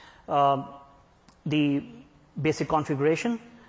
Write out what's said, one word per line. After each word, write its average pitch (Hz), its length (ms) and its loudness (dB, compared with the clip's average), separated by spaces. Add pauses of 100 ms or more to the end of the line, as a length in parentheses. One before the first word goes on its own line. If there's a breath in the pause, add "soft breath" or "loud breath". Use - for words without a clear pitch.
(260 loud breath)
uh, 139 380 2 (800)
the 147 400 2 (560)
basic 151 260 -2
configuration, 156 720 0 (300 loud breath)